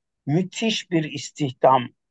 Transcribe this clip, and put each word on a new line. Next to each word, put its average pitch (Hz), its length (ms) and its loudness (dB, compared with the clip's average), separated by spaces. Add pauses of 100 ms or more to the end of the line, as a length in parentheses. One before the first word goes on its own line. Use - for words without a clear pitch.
(260)
müthiş 185 680 -2
bir 160 120 0
istihdam 135 840 0 (220)